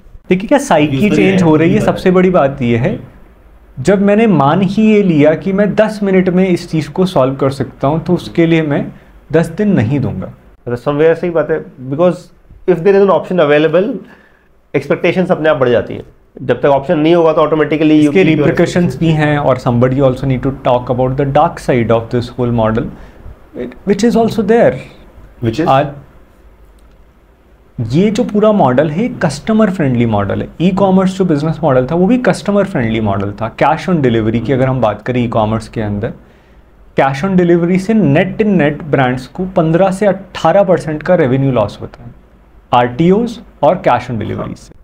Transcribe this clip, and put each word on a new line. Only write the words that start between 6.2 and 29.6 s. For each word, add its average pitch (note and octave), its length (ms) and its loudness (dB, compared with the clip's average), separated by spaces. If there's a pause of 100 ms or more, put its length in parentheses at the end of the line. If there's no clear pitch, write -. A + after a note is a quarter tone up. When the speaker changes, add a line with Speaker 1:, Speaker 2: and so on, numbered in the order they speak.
Speaker 1:
में F#3 200 2
इस F3 220 -2
चीज़ D3 200 -4
को F#3 160 -2
solve C#3 280 0
कर C3+ 160 -2
सकता - 380 -6
हूँ, D#3+ 160 -2
तो F3+ 100 0
उसके E3 320 0
लिए E3 160 2
मैं D3 300 -4 (400)
दस E3 140 2
दिन G#3 260 -2
नहीं C3 280 0
दूंगा। F#2 260 -6
Speaker 2:
मतलब, - 520 -12
somewhere D#3 360 2
सही F3 160 -4
बात D#3+ 200 -2
है, D#3+ 140 -4 (260)
because E3+ 240 0 (540)
if F3+ 80 2
there F3+ 180 2
is G3 100 4
an G3 60 4
option E3+ 300 0
available, D#3 540 2 (800)
expectations F3+ 540 -2
अपने D#3 180 0
आप D3+ 80 2
बढ़ B2+ 120 0
जाती A2+ 260 0
हैं। - 80 -12 (400)
जब B2 180 -2
तक D#3 60 0
ऑप्शन C#3 320 0
नहीं D#3+ 160 2
होगा, D#3+ 180 4
तो D#3+ 80 0
automatically D3+ 420 0
you D#3 100 4
Speaker 1:
इसके D3+ 320 4
Speaker 2:
keep D#3+ 100 2
your D3 120 2
Speaker 1:
repercussions E3+ 520 0
भी D#3+ 100 0
हैं, D3+ 300 0
और C3+ 200 0
somebody B2+ 380 0
also C3+ 280 0
need C3 180 -2
to C#3 100 -2 (160)
talk B2 160 0
about B2+ 320 -2
the C#3+ 100 0
dark D3 300 0
side A#2+ 320 -2
of A2+ 140 0 (120)
this A#2+ 100 -2
whole A#2+ 320 -4
model, A2 280 0 (1040)
which G#3 160 0
is A#3 120 2
also A3+ 240 0
there। G3 340 2 (720)
Speaker 2:
Which A2+ 160 -2
is? E3 80 0
Speaker 1:
आज C#3 180 2 (1900)
ये D3+ 300 0
जो A3 140 -2
पूरा G#3+ 280 2
model D3 380 2
है, G#3 180 -4
customer G#3+ 600 0